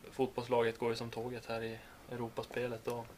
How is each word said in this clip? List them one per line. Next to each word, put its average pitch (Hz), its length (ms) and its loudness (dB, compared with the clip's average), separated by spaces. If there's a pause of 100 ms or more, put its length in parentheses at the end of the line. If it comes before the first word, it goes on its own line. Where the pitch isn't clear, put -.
(100)
fotbollslaget, 120 680 4
går 117 120 2
ju 113 60 2
som 117 140 -4
tåget 120 360 -4
här 113 160 0
i 113 160 -4 (340)
Europaspelet 120 760 -2
och 117 180 -2 (120)